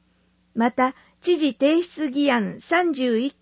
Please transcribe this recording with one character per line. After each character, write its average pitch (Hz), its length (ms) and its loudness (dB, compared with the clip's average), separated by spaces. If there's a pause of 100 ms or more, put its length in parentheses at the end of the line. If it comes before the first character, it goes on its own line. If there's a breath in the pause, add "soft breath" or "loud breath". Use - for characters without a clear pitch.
(540)
ま 233 180 0
た、 254 220 0 (260 soft breath)
知 349 180 0
事 285 140 0
提 311 300 2
出 311 280 -6
議 285 200 0
案 220 300 -2
三 339 320 0
十 247 260 0
一 262 240 -4